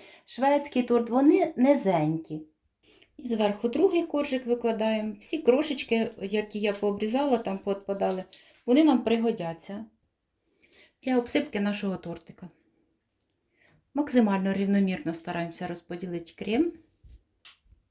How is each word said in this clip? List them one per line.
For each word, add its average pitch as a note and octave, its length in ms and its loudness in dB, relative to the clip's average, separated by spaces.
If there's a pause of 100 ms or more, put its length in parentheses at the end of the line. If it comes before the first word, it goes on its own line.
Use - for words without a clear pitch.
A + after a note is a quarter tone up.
(260)
шведський C#4 560 0
торт, A#3 280 0
вони D4+ 460 4
низенькі. E3 840 2 (760)
І B3 100 -12
зверху G#3+ 400 0
другий E4+ 340 2
коржик C4 440 -4
викладаємо. A3 720 0
Всі - 200 -6
крошечки, A#3+ 720 2 (120)
які G#3 360 -4
я G3+ 140 0
пообрізала, G#3+ 680 0
там G3 200 -4
поотпадали, G3 680 -4 (420)
вони C#4 180 6
нам B3+ 200 4
пригодяться A3 800 -2 (1160)
для B3+ 160 2
обсипки A#3+ 420 -2
нашого G3+ 360 -2
тортика. - 520 -14 (1500)
Максимально G#3 580 2
рівномірно G3 640 0
стараємося E3+ 520 -8
розподілити F3 720 -10
крем. B3+ 340 -2 (1200)